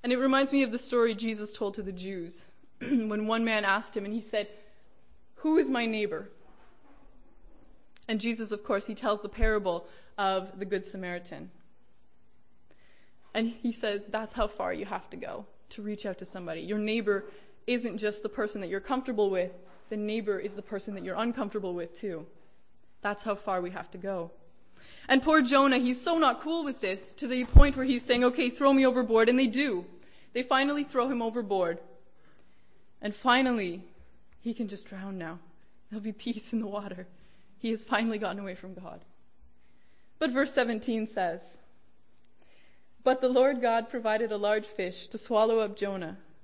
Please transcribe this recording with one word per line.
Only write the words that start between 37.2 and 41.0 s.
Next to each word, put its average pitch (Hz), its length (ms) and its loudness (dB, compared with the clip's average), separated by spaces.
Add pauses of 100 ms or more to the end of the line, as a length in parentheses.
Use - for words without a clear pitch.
He 226 120 -2
has 220 120 -2
finally 220 360 2
gotten 196 180 -4
away 196 160 -8
from 190 220 -14
God. 180 280 -14 (1160)
But 302 100 2
verse 262 240 0
seventeen 226 540 0